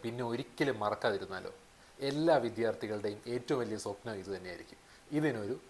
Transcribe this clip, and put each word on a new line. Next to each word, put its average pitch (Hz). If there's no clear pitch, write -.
പിന്നെ 120
ഒരിക്കലും 117
മറക്കാതിരുന്നാലോ, 95
എല്ലാ 147
വിദ്യാർത്ഥികളുടെയും 107
ഏറ്റവും 123
വലിയ 107
സ്വപ്നം 104
ഇത് 95
തന്നെയായിരിക്കും. 90
ഇതിനൊരു 127